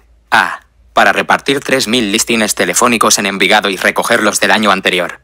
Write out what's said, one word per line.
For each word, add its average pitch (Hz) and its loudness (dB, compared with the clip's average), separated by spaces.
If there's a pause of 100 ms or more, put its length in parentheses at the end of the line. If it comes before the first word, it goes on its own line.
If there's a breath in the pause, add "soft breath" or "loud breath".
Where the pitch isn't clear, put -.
(320)
A, 101 0 (320)
para 104 4
repartir 95 -2
tres 127 -2
mil 110 -2
listines 110 -2
telefónicos 107 0
en 104 -4
Envigado 98 0
y 98 -4
recogerlos 104 0
del 98 0
año 104 2
anterior. 92 -2